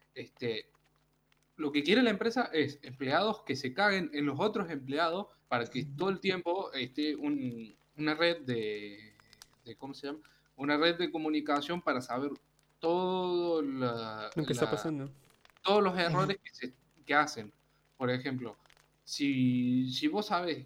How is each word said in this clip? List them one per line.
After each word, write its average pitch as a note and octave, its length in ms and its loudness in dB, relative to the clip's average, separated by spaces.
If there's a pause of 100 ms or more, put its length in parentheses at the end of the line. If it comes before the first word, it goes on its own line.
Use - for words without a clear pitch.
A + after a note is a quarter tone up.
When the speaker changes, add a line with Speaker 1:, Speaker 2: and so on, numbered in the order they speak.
(160)
Speaker 1:
este, A#2+ 540 -6 (840)
lo D3+ 160 -2
que D3 120 2
quiere G3+ 200 6
la A#3 60 6
empresa A3+ 440 0
es D3 300 2
empleados D3 600 0
que - 120 -2
se C3 180 -6
caguen F#3+ 400 2
en D3 120 0
los C3+ 140 -2
otros G#3 320 0
empleados D#3+ 560 -2 (200)
para A#2+ 200 0
que B2 140 -6
Speaker 2:
Ujú. C#3 160 -8
Speaker 1:
todo F3+ 120 0
el F#3 100 -2
tiempo F#3 540 0
esté C3+ 420 -2
un, B2+ 600 -4 (220)
una D3+ 180 0
red E3 260 2
de, G#2+ 720 -6 (520)
de, A#2 100 -16
¿cómo C3+ 180 -12
se C#3 140 -10
llama? D3+ 120 -6 (360)
Una D3 220 0
red E3 200 4
de E3+ 140 0
comunicación D3+ 680 0
para B2+ 200 0
saber B2+ 300 -4 (480)
todo F3 840 2
la, A#2 720 -4
Speaker 3:
Lo D#3 100 -2
que C#3+ 80 -2
está C3+ 120 2
Speaker 1:
la, A2+ 60 0
Speaker 3:
pasando. C#3 380 -4 (520)
Speaker 1:
todos G3+ 220 6
los F#3 100 4
Speaker 2:
Ujú. F3+ 80 0
Speaker 1:
errores F#3 420 2
que - 100 -18
se, - 200 -8 (320)
que C#3 80 0
hacen. C#3+ 380 2 (460)
Por B2 120 0
ejemplo, B2+ 480 -4 (480)
si, B2+ 840 2
si C#3 160 -2
vos G3+ 200 0
sabés E3+ 380 -2